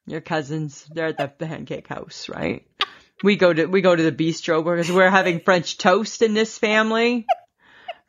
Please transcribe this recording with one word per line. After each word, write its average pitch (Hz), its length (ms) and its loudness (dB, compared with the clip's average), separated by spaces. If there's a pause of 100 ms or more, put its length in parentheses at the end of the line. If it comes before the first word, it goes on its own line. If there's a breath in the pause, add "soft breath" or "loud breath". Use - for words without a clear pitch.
Your 160 140 -10
cousins. 156 720 -6
They're 160 140 -4
at 160 320 -6
the 160 80 -6
Pancake 151 400 -10
House, - 420 -14
right? - 380 -8 (560 loud breath)
We 196 140 4
go 175 160 4
to, 156 140 2
we 190 140 2
go 180 140 4
to 160 80 2
the 160 80 4
bistro 160 540 -2
because 170 260 -2
we're 185 180 6
having 185 300 2
French 180 400 0
toast 202 420 0
in 220 140 2
this 220 240 -2
family, 220 640 0 (840 loud breath)